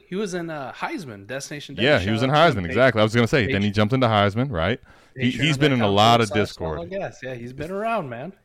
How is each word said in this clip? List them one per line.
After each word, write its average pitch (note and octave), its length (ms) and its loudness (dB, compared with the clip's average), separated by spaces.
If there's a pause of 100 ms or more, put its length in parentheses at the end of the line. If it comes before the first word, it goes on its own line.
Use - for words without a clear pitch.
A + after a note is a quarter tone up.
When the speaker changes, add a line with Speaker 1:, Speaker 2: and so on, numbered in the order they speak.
Speaker 1:
he F3+ 60 -10
was G3 180 -6
in, E3+ 160 -8
uh, C#3 240 -12
Heisman, D3+ 520 -10
Destination C#3 520 -12
Speaker 2:
Yeah, - 140 4
Speaker 1:
Denver. A2 120 2
Speaker 2:
he G2+ 80 -2
was A2 80 0
Speaker 1:
Shout C3 100 2
Speaker 2:
in D3+ 60 2
Speaker 1:
out D#3+ 120 6
to D#3+ 40 4
Speaker 2:
Heisman, A2+ 120 -2
Speaker 1:
Page-, E2 80 -6
Speaker 2:
exactly. A#2 280 4
I G#2+ 60 6
was A2 100 0
gonna A#2+ 120 4
say, A#2 220 2
then G2 120 0
he G#2 80 2
Speaker 1:
Page-, G2 60 -4
Speaker 2:
jumped G#2+ 180 2
into C3 140 2
Heisman, A2 440 2
right? F#2+ 300 -2 (340)
He, B2+ 160 0
Speaker 1:
Patreon B2 100 -4
Speaker 2:
he's D3 160 2
been C#3+ 140 4
in B2+ 80 2
a A2+ 40 2
Speaker 1:
dot G#2 40 4
com G2 80 2
Speaker 2:
lot A2+ 260 6
of A2 60 0
Speaker 1:
slash G#2+ 120 -2
Speaker 2:
Discord. E2 380 -4
Speaker 1:
Follow E2+ 120 -10
Gas. F3+ 340 -10
Yeah, C3 100 -8
he's A#2+ 200 -14
been D3 180 -10
around, G3+ 380 -4
man. B2+ 240 -12 (120)